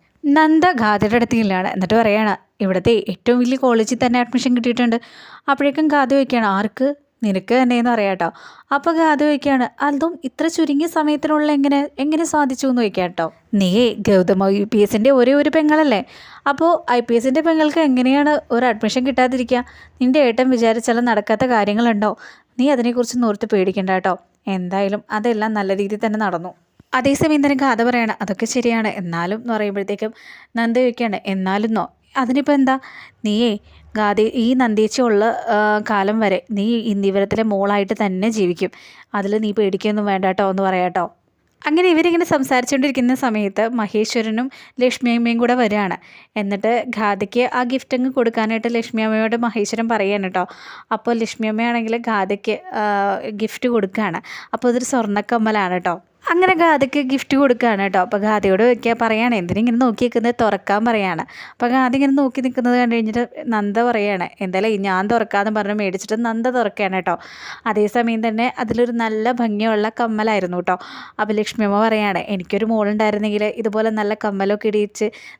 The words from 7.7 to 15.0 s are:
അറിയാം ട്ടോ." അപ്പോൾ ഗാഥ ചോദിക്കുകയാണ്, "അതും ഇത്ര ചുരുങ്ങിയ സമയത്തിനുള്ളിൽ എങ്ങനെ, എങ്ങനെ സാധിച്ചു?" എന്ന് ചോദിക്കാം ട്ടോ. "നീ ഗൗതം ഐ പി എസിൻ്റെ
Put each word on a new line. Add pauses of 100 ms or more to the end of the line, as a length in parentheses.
അറിയാം
ട്ടോ." (440)
അപ്പോൾ
ഗാഥ
ചോദിക്കുകയാണ്,
"അതും
ഇത്ര
ചുരുങ്ങിയ
സമയത്തിനുള്ളിൽ
എങ്ങനെ, (100)
എങ്ങനെ
സാധിച്ചു?"
എന്ന്
ചോദിക്കാം
ട്ടോ. (200)
"നീ (140)
ഗൗതം
ഐ
പി
എസിൻ്റെ